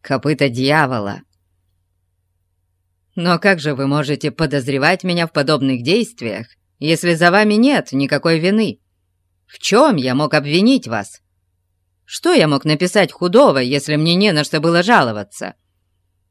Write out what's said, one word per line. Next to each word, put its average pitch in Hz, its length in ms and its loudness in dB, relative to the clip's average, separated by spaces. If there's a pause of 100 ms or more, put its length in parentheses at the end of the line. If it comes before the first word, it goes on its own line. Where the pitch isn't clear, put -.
копыто 139 480 -2
дьявола. 127 720 -2 (2000)
«Но 175 220 0
как 190 220 0
же 147 140 -4
вы 135 120 -4
можете 143 440 -2
подозревать 143 760 -2
меня 170 220 -2
в - 60 -10
подобных 135 500 0
действиях, 120 640 -4 (320)
если 160 340 -2
за 170 180 2
вами 208 240 2
нет 233 380 2
никакой 143 460 0
вины? 190 420 -2 (680)
В - 120 -20
чем 247 380 2
я 127 180 -2
мог 147 180 -2
обвинить 156 560 0
вас? 110 320 -8 (840)
Что - 260 -2
я 190 160 4
мог 139 160 -2
написать 160 480 0
худого, 180 460 4
если 139 380 -2
мне 160 180 2
не 196 180 2
на 151 120 0
что 156 160 -4
было 170 220 0
жаловаться? 123 720 -2 (760)